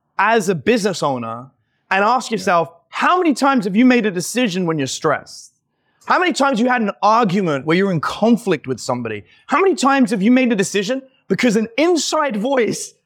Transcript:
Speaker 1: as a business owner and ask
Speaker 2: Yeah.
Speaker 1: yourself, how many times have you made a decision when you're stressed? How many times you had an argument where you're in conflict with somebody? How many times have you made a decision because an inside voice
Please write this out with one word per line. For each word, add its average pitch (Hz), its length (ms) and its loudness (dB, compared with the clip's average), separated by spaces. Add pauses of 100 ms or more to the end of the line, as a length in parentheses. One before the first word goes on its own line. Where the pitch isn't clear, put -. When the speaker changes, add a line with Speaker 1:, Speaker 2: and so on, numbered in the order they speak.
(180)
Speaker 1:
as 208 300 2
a 196 80 0
business 196 480 -2
owner 123 480 -6 (400)
and 196 140 2
ask 240 260 0
Speaker 2:
Yeah. 226 40 -4
Speaker 1:
yourself, 180 340 0 (200)
how 320 280 0
many 339 160 2
times 262 320 0
have 190 100 -4
you 247 100 6
made 240 200 4
a 214 60 -2
decision 185 560 -2
when 160 100 -2
you're 135 80 -2 (160)
stressed? - 580 -4 (460)
How 285 140 2
many 349 120 0
times 269 280 0
you 247 100 2
had 247 140 0
an 196 80 -2 (100)
argument 190 640 0
where 160 100 2
you're 196 160 2
in 165 80 0
conflict 202 680 0
with 127 120 -4
somebody? 117 440 -6 (240)
How 285 120 0
many 381 160 2
times 262 360 2
have 208 100 -2
you 208 100 2
made 254 220 2
a - 20 -2
decision 202 460 -2 (260)
because 202 280 0
an 220 120 0 (100)
inside 302 600 0
voice 240 560 -2 (120)